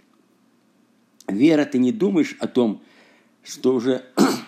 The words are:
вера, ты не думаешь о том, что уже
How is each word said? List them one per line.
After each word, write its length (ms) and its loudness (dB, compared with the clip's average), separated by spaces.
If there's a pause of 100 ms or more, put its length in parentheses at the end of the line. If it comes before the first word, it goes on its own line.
(1300)
вера, 380 2
ты 140 -2
не 120 2
думаешь 480 -2
о 80 -6
том, 360 -2 (580)
что 320 -2
уже 320 -2 (420)